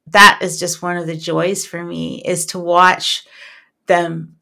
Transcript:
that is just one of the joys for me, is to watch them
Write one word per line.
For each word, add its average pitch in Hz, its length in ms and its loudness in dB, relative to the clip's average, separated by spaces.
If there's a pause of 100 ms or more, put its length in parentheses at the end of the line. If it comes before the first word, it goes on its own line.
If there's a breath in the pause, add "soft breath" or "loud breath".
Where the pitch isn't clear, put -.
that 202 340 6
is 175 180 -6
just 175 220 -6
one 175 160 -4
of 165 100 -6
the 165 100 -6
joys 170 480 -2
for 175 180 -10
me, 165 420 -8
is 175 220 -2
to 185 120 -10
watch 175 640 2 (640 soft breath)
them 165 540 -2